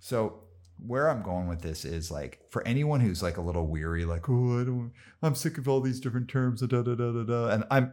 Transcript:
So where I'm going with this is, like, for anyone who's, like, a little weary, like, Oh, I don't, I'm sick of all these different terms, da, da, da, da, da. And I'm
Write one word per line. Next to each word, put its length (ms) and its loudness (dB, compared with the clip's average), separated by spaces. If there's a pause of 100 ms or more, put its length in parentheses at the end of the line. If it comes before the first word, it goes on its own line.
So 400 -2 (460)
where 240 2
I'm 120 0
going 260 -2
with 120 -2
this 240 -6
is, 260 -4
like, 300 -8 (100)
for 160 -4
anyone 340 2
who's, 220 2
like, 140 0
a 40 -6
little 260 0
weary, 380 -2
like, 240 -2
Oh, 320 4
I 40 0
don't, 280 -4 (300)
I'm 120 2
sick 240 -4
of 100 -4
all 120 4
these 200 0
different 280 -2
terms, 320 2
da, 60 0
da, 160 2
da, 120 2
da, 300 0
da. 240 0
And 220 2
I'm 220 4